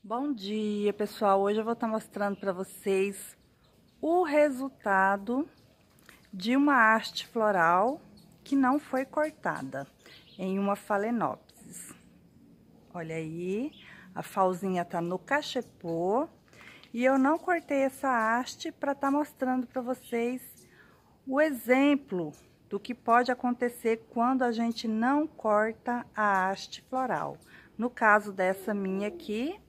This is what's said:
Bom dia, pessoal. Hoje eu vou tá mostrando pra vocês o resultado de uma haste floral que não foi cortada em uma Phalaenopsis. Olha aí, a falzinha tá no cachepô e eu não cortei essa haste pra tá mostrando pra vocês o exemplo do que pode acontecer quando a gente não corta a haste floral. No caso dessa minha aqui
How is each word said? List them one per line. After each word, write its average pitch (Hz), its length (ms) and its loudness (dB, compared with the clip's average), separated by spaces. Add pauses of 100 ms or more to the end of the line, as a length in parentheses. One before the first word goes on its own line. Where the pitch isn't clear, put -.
Bom 254 280 -4
dia, 208 580 -2
pessoal. 208 480 0
Hoje 202 220 0
eu - 20 -4
vou 226 140 -4
tá 233 100 -4
mostrando 208 480 -4
pra 196 160 -4
vocês 190 840 -4 (640)
o 349 220 4
resultado 254 1200 0 (880)
de 208 240 0
uma 262 360 6
haste - 320 -2
floral 202 760 2 (420)
que - 100 -4
não 277 260 4
foi 269 260 -4
cortada 147 840 -4 (500)
em 190 220 -4
uma 202 160 0
Phalaenopsis. - 1200 -6 (1000)
Olha 165 220 -8
aí, 180 560 -4 (420)
a 170 80 -8
falzinha 185 640 0
tá 175 160 -4
no 175 180 -4
cachepô 214 1080 -2 (680)
e 240 120 -2
eu 269 120 4
não 285 220 4
cortei 330 440 0
essa 269 260 -2
haste 240 640 -2
pra 277 200 -4
tá 277 160 -2
mostrando 254 560 -2
pra 254 160 -8
vocês 247 600 -4 (840)
o 262 140 0
exemplo 262 920 2 (340)
do 202 100 -8
que 240 160 -8
pode 240 380 2
acontecer 240 800 -2
quando 247 320 0
a 240 100 2
gente 233 340 -4
não 247 400 0
corta 220 880 -2
a 196 360 2
haste - 400 -8
floral. 170 480 -4 (400)
No 240 120 -4
caso 208 440 4
dessa 190 400 -2
minha 196 340 -4
aqui 240 500 -6 (120)